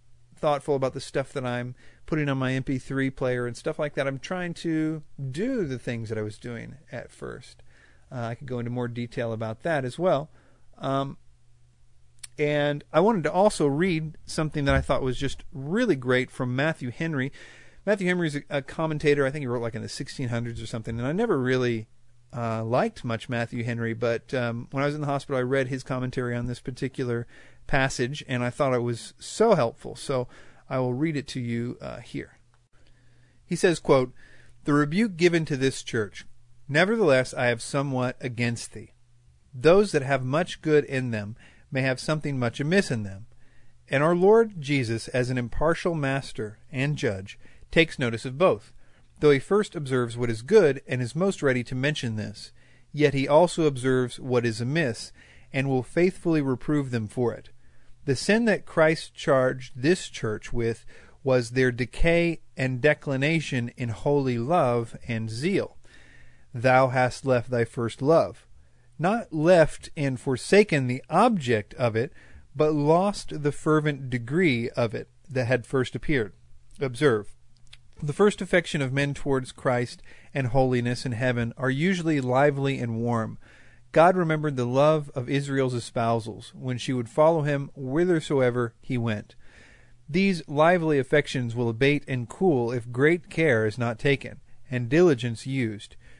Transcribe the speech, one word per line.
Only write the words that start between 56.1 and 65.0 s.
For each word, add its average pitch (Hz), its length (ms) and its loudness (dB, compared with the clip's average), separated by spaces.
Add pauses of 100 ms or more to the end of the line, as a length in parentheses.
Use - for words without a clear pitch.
reprove 135 500 -2
them 113 160 -2
for 117 260 -2
it. - 160 -14 (540)
The 139 120 0
sin 214 300 2
that 196 200 2
Christ 160 500 2
charged 131 600 0
this 143 340 0
church - 420 -6
with 117 340 -2 (380)
was 127 280 2
their 127 200 2
decay 165 720 2 (140)
and 131 260 -2
declination 143 960 0
in 127 120 -4
holy 131 480 0
love 120 600 0 (100)